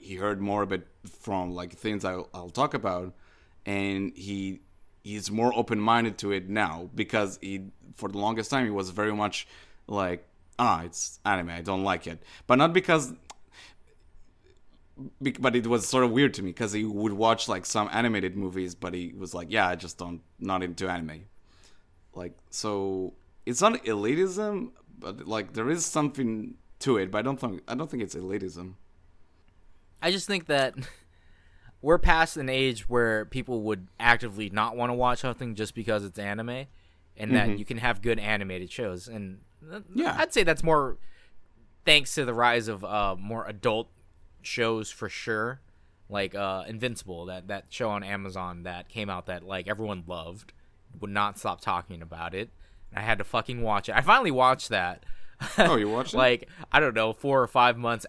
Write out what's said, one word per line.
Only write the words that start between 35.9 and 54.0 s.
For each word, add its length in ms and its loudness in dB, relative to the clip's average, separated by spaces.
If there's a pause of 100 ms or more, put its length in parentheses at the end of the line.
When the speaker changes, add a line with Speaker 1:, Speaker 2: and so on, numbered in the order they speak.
Speaker 2:
it's 140 -10
anime, 480 -6 (500)
and 180 0
that 140 4
Speaker 1:
Mm-hmm. 80 2
Speaker 2:
you 80 -8
can 120 -6
have 240 0
good 180 2
animated 520 -4
shows. 360 -6
And 340 -10 (280)
th-, 140 -14 (100)
Speaker 1:
Yeah. 240 0
Speaker 2:
I'd 160 0
say 100 4
that's 200 4
more 340 4 (880)
thanks 300 6
to 100 0
the 80 -2
rise 340 4
of, 160 -6
uh, 340 0
more 280 -6
adult 440 -2 (520)
shows 500 -2
for 180 -10
sure. 520 -4 (480)
Like, 260 -2
uh, 320 -2
Invincible, 600 -6
that, 200 -12
that 220 -8
show 200 -2
on 140 -2
Amazon 600 -8
that 260 -10
came 200 -6
out 180 -6
that, 160 -8
like, 240 -6
everyone 400 -4
loved, 440 -10 (480)
would 120 -8
not 280 0
stop 220 -4
talking 400 -4
about 340 -10
it. 140 -6 (420)
And 80 -4
I 20 -4
had 160 2
to 60 -2
fucking 380 -2
watch 280 2
it. 60 -4
I 60 6